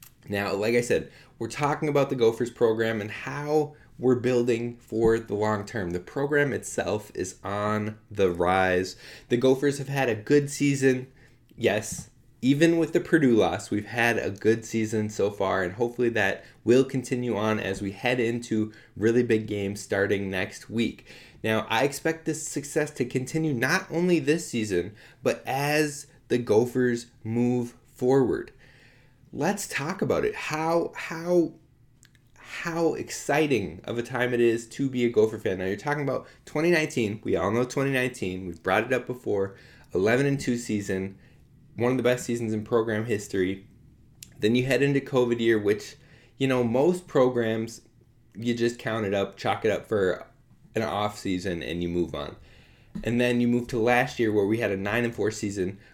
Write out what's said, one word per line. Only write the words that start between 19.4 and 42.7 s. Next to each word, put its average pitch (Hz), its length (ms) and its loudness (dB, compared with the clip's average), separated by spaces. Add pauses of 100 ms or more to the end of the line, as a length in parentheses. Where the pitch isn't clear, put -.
games 101 340 -4
starting 98 500 0
next 98 380 -6
week. 113 380 -4 (380)
Now, 110 240 0
I 113 160 2
expect 160 400 -4
this 156 240 -6
success 151 440 -4
to 131 120 -4
continue 143 480 -2
not 139 360 0
only 175 300 0
this 151 300 -2
season, 101 480 -2 (260)
but - 240 -2
as 147 640 -2 (180)
the 123 120 2
Gophers 123 680 2 (160)
move 120 520 0 (200)
forward. 127 580 2 (800)
Let's 196 360 -2
talk 170 340 -6
about 90 220 0
it. - 100 -2
How, 160 600 -2
how, 170 560 0 (840)
how 165 560 -2
exciting 127 920 0
of 117 120 -6
a 117 60 -4
time 123 320 -2
it 120 60 2
is 117 280 2
to 139 220 -4
be 123 160 0
a - 20 2
Gopher 110 300 2
fan. 95 180 -2
Now, 95 80 -4
you're 98 120 -2
talking 147 260 -4
about 131 240 -4 (180)
twenty 160 260 0
nineteen. 131 540 0
We - 100 0
all 87 160 0
know 120 140 2
twenty 135 280 -2
nineteen. 104 540 -4
We've 85 160 -10
brought 101 220 2
it 127 80 -2
up 123 140 -2
before. 104 500 -2 (380)
Eleven 117 320 4
and 139 120 0
two 123 200 -2
season. 98 580 -4 (600)
One 120 160 0
of 131 40 0
the 123 60 -2
best 123 240 0
seasons 117 260 -4
in 107 100 -2
program 110 440 0